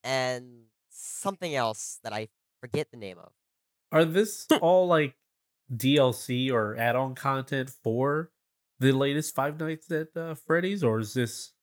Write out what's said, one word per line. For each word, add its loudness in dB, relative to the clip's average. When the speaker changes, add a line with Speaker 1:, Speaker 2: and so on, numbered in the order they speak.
Speaker 1:
and -4
something -8
else -4
that -8
I -6
forget -4
the -20
name -12
of. -20
Speaker 2:
Are 4
this -2
Speaker 3:
<laughs> 4
Speaker 2:
all, 6
like, 2
D 2
L 6
C -2
or 0
add-on 0
content -4
for -2
the 6
latest 0
Five -2
Nights -8
at, -6
uh, -8
Freddy's, 0
or 2
is -6
this -4